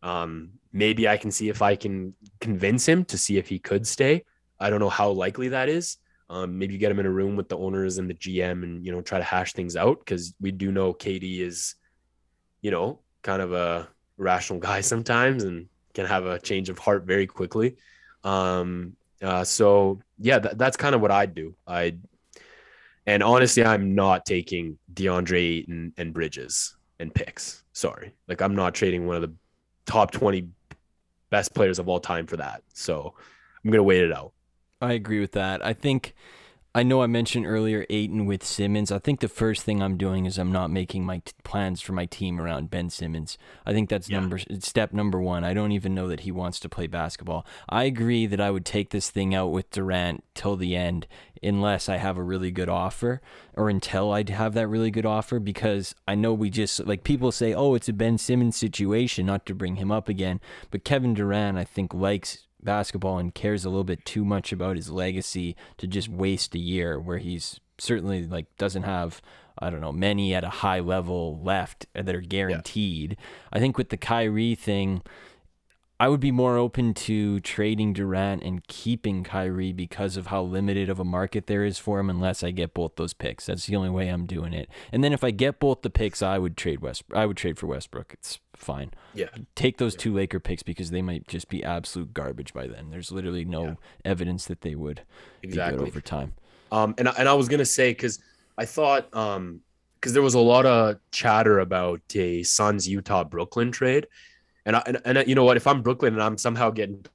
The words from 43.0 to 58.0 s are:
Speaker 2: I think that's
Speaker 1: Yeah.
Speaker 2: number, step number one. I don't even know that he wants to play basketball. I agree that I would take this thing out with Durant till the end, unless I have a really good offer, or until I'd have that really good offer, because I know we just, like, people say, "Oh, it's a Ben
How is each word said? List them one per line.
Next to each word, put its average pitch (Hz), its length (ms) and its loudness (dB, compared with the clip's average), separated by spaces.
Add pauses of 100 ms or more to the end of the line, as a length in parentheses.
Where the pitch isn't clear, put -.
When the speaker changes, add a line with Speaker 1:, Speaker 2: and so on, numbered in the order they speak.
Speaker 2:
I 104 60 -2
think 104 180 2
that's 98 200 -4
Speaker 1:
Yeah. 98 100 -2
Speaker 2:
number, 92 180 -2 (220)
step - 320 -2
number 101 300 0
one. 90 240 -2
I 90 80 0
don't 104 180 0
even 95 240 -2
know 92 140 -4
that 82 100 -4
he 92 140 -8
wants 90 260 -6
to 85 100 -12
play 87 180 -6
basketball. 82 600 -6 (220)
I 120 160 0
agree 117 400 2
that 101 160 0
I 101 100 2
would 95 140 -2
take 104 240 -2
this 98 200 -4
thing 95 240 0
out 92 140 2
with 90 240 -2
Durant 92 540 -2 (100)
till 101 220 -2
the 90 180 0
end, 87 320 -2 (340)
unless 101 460 0
I 98 80 0
have 92 220 -2
a 90 60 -4
really 92 280 -2
good 90 180 -2
offer, 95 520 -2 (320)
or 107 160 2
until 98 420 0
I'd 104 180 0
have 107 260 0
that 113 120 2
really 113 240 2
good 107 140 0
offer, 107 340 0
because 101 560 -2 (100)
I 101 100 -2
know 113 180 4
we 107 160 0
just, 104 360 -2
like, 101 200 -2
people 127 260 2
say, 113 220 0
"Oh, 139 220 4
it's 117 140 -2
a 113 40 0
Ben 113 240 2